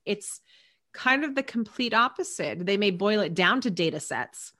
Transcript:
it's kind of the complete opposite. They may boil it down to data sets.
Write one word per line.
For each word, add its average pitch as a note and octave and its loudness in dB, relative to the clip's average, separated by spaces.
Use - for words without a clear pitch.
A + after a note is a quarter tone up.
it's - -6
kind C4+ 2
of C#4 -4
the C4+ 0
complete A#3 -4
opposite. G#3+ 0
They G3 2
may G3+ 4
boil G3+ 2
it E3 -2
down F#3 4
to A#3+ -2
data E3 0
sets. - -6